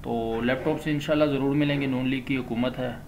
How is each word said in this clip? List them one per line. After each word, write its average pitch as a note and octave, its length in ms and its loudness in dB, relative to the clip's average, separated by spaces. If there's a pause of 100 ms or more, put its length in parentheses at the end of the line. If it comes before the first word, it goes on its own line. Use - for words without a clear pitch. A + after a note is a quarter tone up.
तो A2+ 380 -2
लैपटॉप B2+ 380 0
से D#3 120 -2
इंशाल्लाह D3+ 360 2
ज़रूर C#3 280 2
मिलेंगे। C#3+ 320 2
नून B2+ 200 0
लीग C3 180 -2
की C#3 100 0
हुकूमत B2 420 -2
है। B2+ 140 -2 (160)